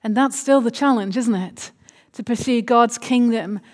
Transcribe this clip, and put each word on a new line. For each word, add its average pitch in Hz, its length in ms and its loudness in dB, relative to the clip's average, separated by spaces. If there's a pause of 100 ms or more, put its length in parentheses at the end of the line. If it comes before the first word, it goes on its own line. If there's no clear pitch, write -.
And 214 140 -2
that's 269 240 0
still 277 220 2
the 233 100 -2
challenge, 233 460 0
isn't 233 180 0
it? - 360 -8 (420)
To 233 100 -12
pursue 240 380 -2
God's 233 360 2
kingdom 226 600 0 (140)